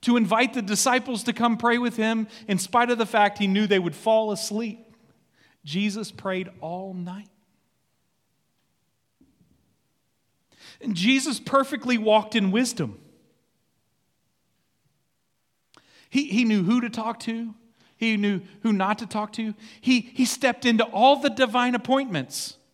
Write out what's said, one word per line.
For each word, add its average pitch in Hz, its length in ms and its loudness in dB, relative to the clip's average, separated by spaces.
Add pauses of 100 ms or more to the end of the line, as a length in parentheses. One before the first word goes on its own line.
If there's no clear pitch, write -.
to 240 160 4
invite 226 360 2
the 247 60 -4
disciples 247 640 0
to 240 80 -2
come 226 240 0
pray 233 220 2
with 240 180 -2
him 220 300 0 (200)
in 196 120 0
spite 240 320 0
of 240 80 0
the 220 80 0
fact 202 320 2
he 202 80 0
knew 202 200 2
they 196 120 2
would 175 160 -2
fall 220 380 0
asleep. 214 540 -6 (760)
Jesus 196 480 -4
prayed 185 380 -6 (120)
all 180 340 -10
night. 185 340 -12 (3500)
And 226 140 -4
Jesus 254 440 0
perfectly 262 600 0
walked 214 360 2
in 202 160 2
wisdom. 185 480 -2 (3000)
He, 277 200 0
he 233 160 2
knew 214 200 2
who 233 160 2
to 240 80 -4
talk 226 320 -6
to. 226 340 -8 (440)
He 226 180 0
knew 202 240 0 (220)
who 226 100 2
not 202 280 0
to 233 60 -10
talk 214 280 -6
to. 220 200 -6 (280)
He, 247 180 4
he - 240 -2
stepped - 400 0
into 233 200 4
all 262 320 6
the 285 120 0
divine 247 460 0
appointments. 240 840 -2 (180)